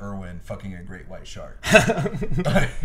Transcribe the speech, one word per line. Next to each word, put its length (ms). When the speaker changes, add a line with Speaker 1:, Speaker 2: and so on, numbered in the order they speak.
Speaker 1:
Irwin 420
fucking 300
a 100
great 240
white 180
shark. 380
Speaker 2:
<laughs> 80
Speaker 1:
<laughs> 720
Like, 240